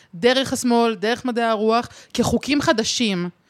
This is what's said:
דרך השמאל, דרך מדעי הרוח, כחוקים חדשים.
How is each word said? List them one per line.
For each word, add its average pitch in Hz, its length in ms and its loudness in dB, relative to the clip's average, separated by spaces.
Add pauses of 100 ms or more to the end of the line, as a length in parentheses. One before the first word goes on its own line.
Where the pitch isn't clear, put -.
(160)
דרך 254 380 2
השמאל, 233 420 2
דרך 220 300 -4
מדעי 240 200 -2
הרוח, 226 420 0 (260)
כחוקים 247 480 0
חדשים. 208 680 0 (200)